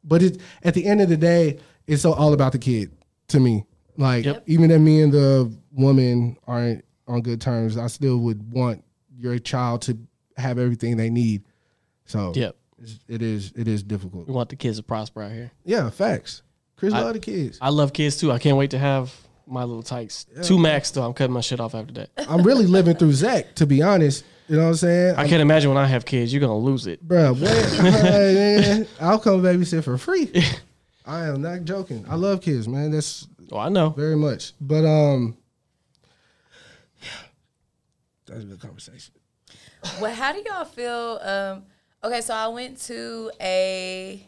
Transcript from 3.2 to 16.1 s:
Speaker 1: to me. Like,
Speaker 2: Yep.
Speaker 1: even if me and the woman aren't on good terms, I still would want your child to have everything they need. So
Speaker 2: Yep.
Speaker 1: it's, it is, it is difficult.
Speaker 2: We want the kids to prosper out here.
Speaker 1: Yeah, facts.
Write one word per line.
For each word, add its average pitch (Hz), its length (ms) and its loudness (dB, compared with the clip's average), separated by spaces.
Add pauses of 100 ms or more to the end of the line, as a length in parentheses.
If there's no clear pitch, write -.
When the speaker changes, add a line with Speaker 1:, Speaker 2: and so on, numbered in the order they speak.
Speaker 1:
to 143 120 4
me. 113 240 2 (320)
Like, 127 280 0
Speaker 2:
Yep. 139 220 -4
Speaker 1:
even 160 240 6
if 160 100 8
me 156 220 6
and 147 100 4
the 135 400 4 (200)
woman 127 640 2 (100)
aren't 120 380 -4 (220)
on 120 140 -2
good 117 200 -6
terms, 113 360 -2
I 117 120 -6
still 131 300 -2
would 113 340 -4
want 123 300 -4 (360)
your 123 200 -6
child 120 440 -4
to 117 160 -6 (380)
have 127 220 -4
everything 120 380 -2
they 113 140 -2
need. 113 320 0 (640)
So 95 280 -6
Speaker 2:
Yep. 120 220 -6 (260)
Speaker 1:
it's, 110 160 -20 (100)
it 113 140 -10
is, 107 320 -6
it 113 140 -6
is 104 140 -2
difficult. 95 440 -10
Speaker 2:
We 135 60 -10
want 123 160 -4
the 131 80 -16
kids 110 220 -6
to 104 40 -14
prosper 110 400 -10
out 104 100 -14
here. 120 180 -16 (140)
Speaker 1:
Yeah, 175 260 -2
facts. - 520 -6 (340)